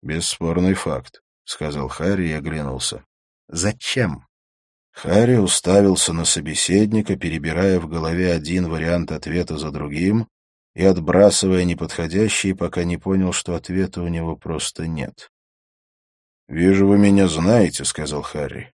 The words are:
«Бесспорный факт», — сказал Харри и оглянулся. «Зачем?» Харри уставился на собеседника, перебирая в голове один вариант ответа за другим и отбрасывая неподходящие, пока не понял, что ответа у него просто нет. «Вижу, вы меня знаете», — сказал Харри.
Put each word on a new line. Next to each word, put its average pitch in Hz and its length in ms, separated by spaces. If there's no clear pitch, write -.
«Бесспорный 85 720
факт», — - 460
сказал 73 440
Харри 92 400
и 78 40
оглянулся. 73 720
«Зачем?» 87 760
Харри 113 440
уставился 95 760
на 82 120
собеседника, 98 920
перебирая 85 640
в 82 80
голове 85 440
один 85 360
вариант 82 440
ответа 80 440
за 76 140
другим 78 580
и 90 100
отбрасывая 92 800
неподходящие, 87 920
пока 87 300
не 87 140
понял, 95 340
что - 220
ответа 90 480
у 87 60
него 82 280
просто 80 500
нет. 80 440
«Вижу, 95 380
вы 101 120
меня 98 300
знаете», — 82 560
сказал 73 380
Харри. 67 540